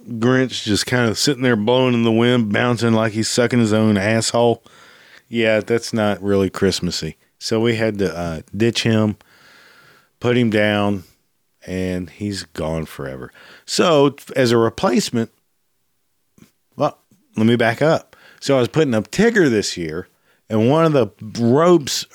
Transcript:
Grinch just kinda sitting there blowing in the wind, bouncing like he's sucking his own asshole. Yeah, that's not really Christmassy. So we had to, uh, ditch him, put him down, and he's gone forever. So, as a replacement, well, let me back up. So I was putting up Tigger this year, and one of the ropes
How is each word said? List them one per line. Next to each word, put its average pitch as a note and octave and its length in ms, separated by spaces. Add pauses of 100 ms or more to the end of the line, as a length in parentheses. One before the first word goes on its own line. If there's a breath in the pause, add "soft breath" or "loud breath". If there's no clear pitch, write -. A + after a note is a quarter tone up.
(200)
Grinch B2+ 460
just G2+ 220
kinda A#2+ 280
sitting B2+ 280
there B2 140
blowing B2 380
in A#2 80
the A2+ 100
wind, A#2 400
bouncing A#2 420
like A2 180
he's G#2+ 160
sucking A#2+ 300
his A2 140
own A2 240
asshole. A2+ 640 (680 loud breath)
Yeah, A2 320
that's A#2 320
not G#2 300
really G2 280
Christmassy. F2 640 (220)
So A2+ 220
we A#2 160
had A2 220
to, F2 180
uh, E2+ 240 (160)
ditch A2+ 260
him, G#2+ 340 (1040 soft breath)
put A#2+ 180
him A#2+ 140
down, G#2 540 (640)
and F#2 400
he's G2 360
gone D#2+ 420
forever. C2 440 (360 loud breath)
So, D3 500 (180)
as B2 160
a A#2+ 60
replacement, A2+ 760 (1500)
well, - 220 (380)
let G#2+ 100
me A#2+ 100
back A#2 260
up. D3+ 340 (240 loud breath)
So C#3 160
I B2+ 40
was A#2+ 80
putting D3 260
up G#2+ 160
Tigger G3+ 400
this G#2 260
year, E2 320 (400)
and A2 220
one E3 160
of D#3 60
the A#2+ 160 (340)
ropes C#3+ 720